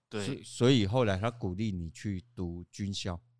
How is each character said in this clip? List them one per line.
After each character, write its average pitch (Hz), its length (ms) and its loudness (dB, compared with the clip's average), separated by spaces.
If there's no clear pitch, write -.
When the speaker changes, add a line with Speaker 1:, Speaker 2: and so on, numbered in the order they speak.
Speaker 1:
对。 104 160 -4
Speaker 2:
所 135 100 -2
以， - 80 -12
所 - 280 4
以 113 160 6
后 120 180 2
来 95 140 2
他 117 120 0
鼓 95 220 -4
励 107 180 -2
你 85 200 -4
去 95 340 -6
读 87 380 -6
军 98 200 -4
校， 90 280 -4